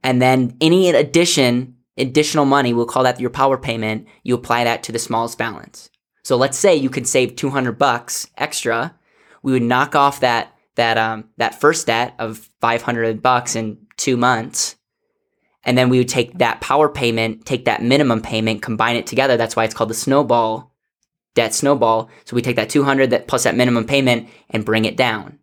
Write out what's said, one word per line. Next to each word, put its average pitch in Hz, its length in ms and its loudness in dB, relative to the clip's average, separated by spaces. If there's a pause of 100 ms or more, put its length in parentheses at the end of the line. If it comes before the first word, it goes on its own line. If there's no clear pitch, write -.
And 127 180 2
then 127 400 2
any 175 280 4
addition, 135 840 2 (220)
additional 147 480 0
money, 135 280 2
we'll 117 120 0
call 127 180 0
that 123 160 0
your 123 120 -4
power 135 260 0
payment, 110 500 -6 (160)
you 120 120 0
apply 120 280 -2
that 117 200 -2
to - 80 -6
the 117 80 0
smallest 113 380 -4
balance. - 520 -10 (340)
So 127 140 0
let's 131 200 0
say 190 180 4
you 135 140 0
could 127 180 -6
save 127 280 0
two 139 140 -4
hundred 127 300 -4
bucks 120 480 -2 (100)
extra. 127 580 -4 (460)
We 135 100 -2
would 127 120 2
knock 127 320 0
off 139 240 2
that, 120 340 0 (220)
that, 113 220 0
um, 110 280 -2 (120)
that - 220 -2
first 160 280 2
debt 120 320 0
of 110 300 -10 (120)
five 117 220 0
hundred 113 400 -2
bucks 123 320 0
in 110 240 -8 (180)
two 131 180 -2
months. 120 600 -2 (880)
And 123 120 2
then 127 120 4
we 127 80 4
would 123 100 2
take 123 300 -4
that 117 240 0
power 147 260 2
payment, 113 580 -2
take 127 200 -6
that 113 180 0
minimum 123 380 2
payment, 110 400 -4
combine 113 340 -2
it 113 100 -4
together. 131 300 2
That's 113 220 -2
why 110 80 2
it's 110 80 -6
called 110 160 -2
the 113 40 -6
snowball, 120 800 0 (640)
debt 117 180 2
snowball. 117 560 2 (140)
So - 120 -12
we 123 60 0
take 123 140 -2
that 110 140 -2
two 143 140 2
hundred 135 260 2
that - 180 0
plus 131 160 -2
that 101 140 0
minimum 120 280 2
payment 127 440 0 (200)
and 110 140 -4
bring 110 220 0
it - 100 -4
down. 113 480 -4